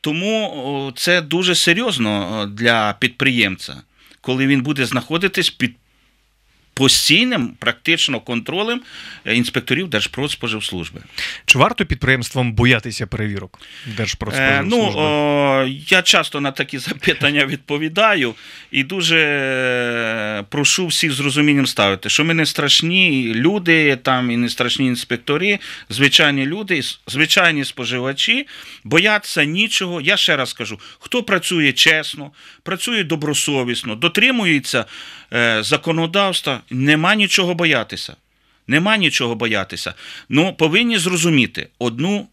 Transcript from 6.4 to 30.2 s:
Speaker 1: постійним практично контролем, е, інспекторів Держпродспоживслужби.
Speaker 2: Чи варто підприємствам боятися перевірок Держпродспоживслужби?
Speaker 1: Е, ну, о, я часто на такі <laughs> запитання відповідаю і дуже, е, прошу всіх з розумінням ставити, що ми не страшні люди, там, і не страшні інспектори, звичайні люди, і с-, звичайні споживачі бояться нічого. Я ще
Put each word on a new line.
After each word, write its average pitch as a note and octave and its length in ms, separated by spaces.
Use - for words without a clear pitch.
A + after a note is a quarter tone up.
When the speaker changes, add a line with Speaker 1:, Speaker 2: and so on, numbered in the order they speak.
Speaker 1:
постійним F3 760
практично C3+ 600
контролем, F#3+ 600
е, A2+ 100
інспекторів B2+ 520
Держпродспоживслужби. A2 1120
Speaker 2:
Чи - 120
варто D#3 280
підприємствам B2+ 680
боятися A#2+ 540
перевірок G2+ 520
Держпродспоживслужби? C3+ 800
Speaker 1:
Е, - 20
ну, G3+ 200
о, D3 680
я F#3 120
часто D#3 400
на C#3 100
такі C3+ 260
<laughs> - 0
запитання C#3+ 680
відповідаю D3+ 880
і C3+ 120
дуже, E3 360
е, A#2+ 1300
прошу D3 380
всіх D3+ 240
з C3 80
розумінням C#3+ 480
ставити, G2+ 420
що - 160
ми E3 80
не D#3+ 120
страшні D3 880
люди, D#3+ 600
там, B2+ 360
і A#2 60
не A#2+ 120
страшні B2 380
інспектори, D3 720
звичайні C#3 560
люди, F#3+ 320
і - 20
с-, - 280
звичайні D3+ 580
споживачі C3 840
бояться F3+ 600
нічого. F3 580
Я F3+ 160
ще D#3+ 180